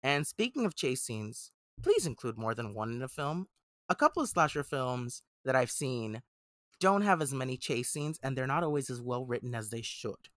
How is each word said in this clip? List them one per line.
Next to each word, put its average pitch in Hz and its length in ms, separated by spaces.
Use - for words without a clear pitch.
And 143 240
speaking 240 400
of 175 100
chase 127 260
scenes, 110 500
please 381 240
include 117 300
more 110 180
than 110 200
one 110 180
in 120 100
a 131 60
film. 156 400
A 269 60
couple 311 280
of 262 60
slasher 151 340
films 127 600
that 131 120
I've 127 140
seen 117 500
don't 196 220
have 190 200
as 135 100
many 131 240
chase 127 340
scenes, 151 320
and 131 140
they're 131 100
not 143 160
always 147 280
as 123 100
well 123 240
written 123 300
as 110 160
they 113 120
should. - 540